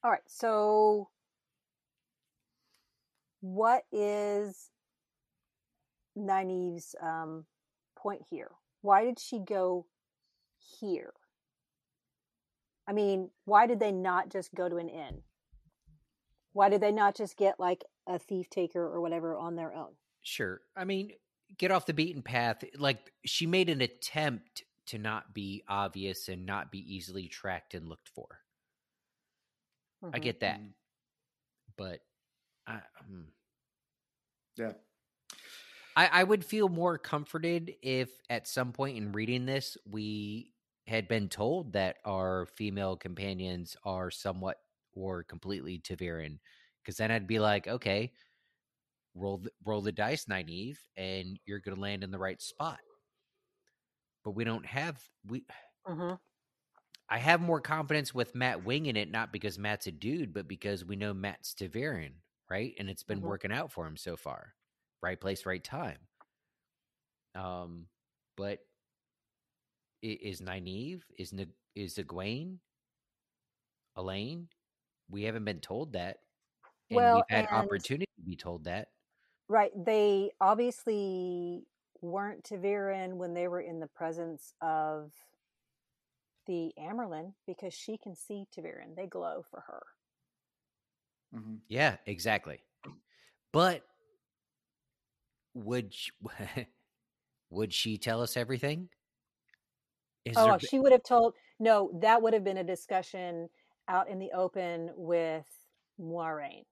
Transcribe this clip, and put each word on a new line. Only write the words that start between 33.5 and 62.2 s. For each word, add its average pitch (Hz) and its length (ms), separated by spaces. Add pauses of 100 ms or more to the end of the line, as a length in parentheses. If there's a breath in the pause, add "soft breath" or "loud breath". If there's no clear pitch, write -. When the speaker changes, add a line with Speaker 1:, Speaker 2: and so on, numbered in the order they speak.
Speaker 3:
Yeah. 113 160 (1200 loud breath)
Speaker 2:
I, 170 120
I 175 160
would 196 200
feel 214 240
more 170 300
comforted 165 840
if 131 280 (180)
at 120 200
some 123 240
point 135 260
in 104 140
reading 117 340
this, 135 300 (120)
we 107 640 (340)
had 110 200
been 104 220
told 123 460
that 95 300
our 92 420
female 98 500
companions 90 880
are 92 260
somewhat 95 480 (360)
or 92 280
completely 85 560
ta'veren, 82 600 (460 soft breath)
'cause 101 120
then 110 140
I'd 110 160
be 110 120
like, 104 300
"Okay, 107 440 (1040)
roll 98 240
the, 98 140 (120)
roll 107 160
the 104 120
dice, 113 340
Nynaeve, 95 520 (180)
and 95 500
you're 101 140
gonna 95 200
land 101 240
in 92 60
the 98 80
right 95 240
spot." - 380 (1400)
But 107 80
we 110 120
don't 113 220
have, 143 360 (220)
we 110 220 (400 loud breath)
Speaker 1:
Mm-hmm. 175 280 (920)
Speaker 2:
I 107 100
have 160 240
more 170 180
confidence 151 540
with 123 200
Mat 123 300
winging 131 320
it, 101 140
not 110 220
because 104 260
Mat's 104 280
a 95 60
dude, 113 400
but 87 160
because 98 360
we 98 120
know 104 160
Mat's 95 420
ta'veren, 95 600 (340)